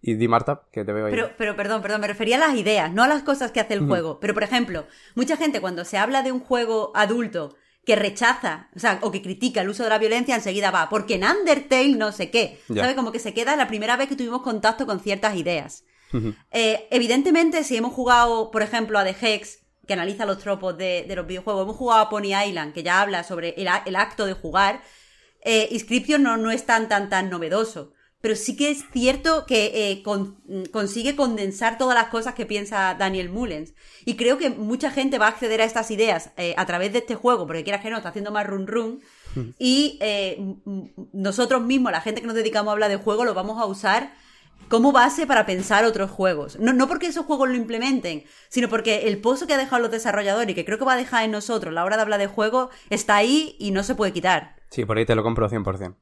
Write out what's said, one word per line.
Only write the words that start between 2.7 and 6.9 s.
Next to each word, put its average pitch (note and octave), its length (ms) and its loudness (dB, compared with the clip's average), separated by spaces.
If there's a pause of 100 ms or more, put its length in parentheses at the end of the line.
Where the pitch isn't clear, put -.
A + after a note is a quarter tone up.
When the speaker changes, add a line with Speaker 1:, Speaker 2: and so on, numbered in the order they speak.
Speaker 2:
no G#3+ 120 4
a B3+ 40 6
las D4 140 2
cosas C#4 300 -2
que - 80 -2
hace G#3+ 160 -2
el G3+ 60 0
Speaker 1:
Ujú. - 80 2
Speaker 2:
juego. E3 300 0
Pero, G#3+ 140 -2
por G#3+ 80 0
ejemplo, G3 460 -2 (260)
mucha C4 240 0
gente C#4+ 240 0
cuando F3+ 240 -6
se G3 140 -2
habla C4 240 2
de C4 80 -2
un B3+ 80 -2
juego A3+ 560 0